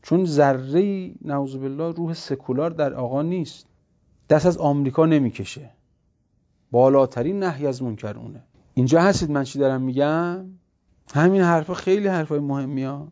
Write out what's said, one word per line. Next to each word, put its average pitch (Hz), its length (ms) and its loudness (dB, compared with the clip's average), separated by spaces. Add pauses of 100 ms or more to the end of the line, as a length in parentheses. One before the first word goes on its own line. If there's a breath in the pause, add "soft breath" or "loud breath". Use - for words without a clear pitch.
چون 185 240 2
ذره‌ای 147 960 0
نعوذ 139 340 -6
بالله 139 380 -6
روح 165 200 -6
سکولار 139 560 -4
در 156 240 -2
آقا 131 280 -4
نیست، 170 440 -6 (640)
دست 151 160 6
از 175 120 4
آمریکا 143 480 2
نمیکشه، 135 640 0 (1000)
بالاترین 135 720 4
نهی 147 240 -4
از 131 160 -4
منکر 110 340 -8
اونه. 113 260 -16 (300)
اینجا 131 280 4
هستید 180 300 2
من 143 120 0
چی 135 160 -8
دارم 135 220 2
می‌گم؟ 160 640 -2 (680)
همین 185 280 4
حرفا 170 320 2
خیلی 196 340 0
حرفای 156 320 -2
مهمی 139 440 -4
ها 143 280 -8